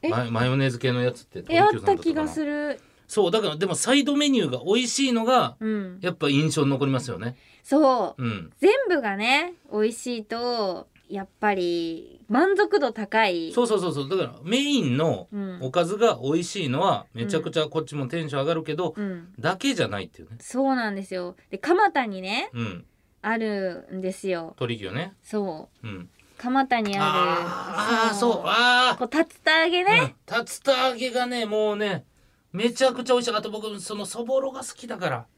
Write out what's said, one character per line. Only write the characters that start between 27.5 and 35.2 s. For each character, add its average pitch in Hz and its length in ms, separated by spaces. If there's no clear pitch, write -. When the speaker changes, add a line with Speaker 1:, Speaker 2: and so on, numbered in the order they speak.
Speaker 2:
ー、 - 20
あ - 40
ー、 - 20
Speaker 1:
そ 233 160
う。 - 20
Speaker 2:
そ 190 80
う、 - 60
あ 247 500
ー。 - 20
Speaker 1:
こ 247 60
う、 233 100
竜 320 100
田 320 220
揚 359 40
げ 359 140
ね。 453 320
Speaker 2:
う - 140
ん。 233 40
竜 - 0
田 262 240
揚 254 80
げ 247 140
が 247 160
ね、 240 200
も 214 280
う - 20
ね、 202 280
め 226 180
ち 233 140
ゃ 262 80
く 240 120
ち 247 60
ゃ 254 40
美 247 40
味 240 120
し - 20
い。 214 40
あ 214 60
と 220 80
僕、 214 300
そ - 140
の 208 100
そ 233 200
ぼ 269 160
ろ 269 120
が 262 80
好 - 140
き - 120
だ 226 100
か 175 140
ら。 120 160